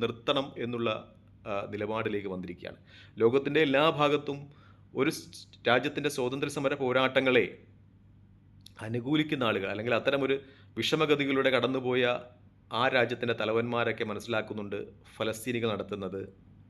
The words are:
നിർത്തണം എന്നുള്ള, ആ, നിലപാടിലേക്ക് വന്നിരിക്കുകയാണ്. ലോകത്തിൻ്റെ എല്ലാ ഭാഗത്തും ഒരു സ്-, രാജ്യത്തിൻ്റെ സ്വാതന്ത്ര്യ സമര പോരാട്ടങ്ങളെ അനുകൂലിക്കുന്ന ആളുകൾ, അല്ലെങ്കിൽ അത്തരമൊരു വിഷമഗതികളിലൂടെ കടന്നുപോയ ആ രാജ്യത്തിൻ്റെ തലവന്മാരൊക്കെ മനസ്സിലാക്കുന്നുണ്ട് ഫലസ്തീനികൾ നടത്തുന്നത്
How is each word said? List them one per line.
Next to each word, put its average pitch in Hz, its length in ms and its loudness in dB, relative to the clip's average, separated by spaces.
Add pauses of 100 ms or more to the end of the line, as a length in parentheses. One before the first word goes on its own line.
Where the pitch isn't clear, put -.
നിർത്തണം 135 460 -2 (100)
എന്നുള്ള, 117 320 -4 (560)
ആ, 110 80 -6 (180)
നിലപാടിലേക്ക് 104 640 -4
വന്നിരിക്കുകയാണ്. 90 460 -10 (380)
ലോകത്തിൻ്റെ 139 440 4
എല്ലാ 143 280 4
ഭാഗത്തും 143 500 0 (540)
ഒരു 139 180 2
സ്-, - 180 -8 (360)
രാജ്യത്തിൻ്റെ 143 500 2
സ്വാതന്ത്ര്യ 135 400 -4
സമര 139 180 0
പോരാട്ടങ്ങളെ 127 720 4 (1300)
അനുകൂലിക്കുന്ന 131 640 0
ആളുകൾ, 101 240 2
അല്ലെങ്കിൽ 110 260 0
അത്തരമൊരു 135 420 2 (400)
വിഷമഗതികളിലൂടെ 139 760 2
കടന്നുപോയ 127 520 2 (680)
ആ 113 100 2 (120)
രാജ്യത്തിൻ്റെ 120 460 0
തലവന്മാരൊക്കെ 113 720 0
മനസ്സിലാക്കുന്നുണ്ട് 104 680 -4 (360)
ഫലസ്തീനികൾ 113 580 -2
നടത്തുന്നത് 98 480 -6 (480)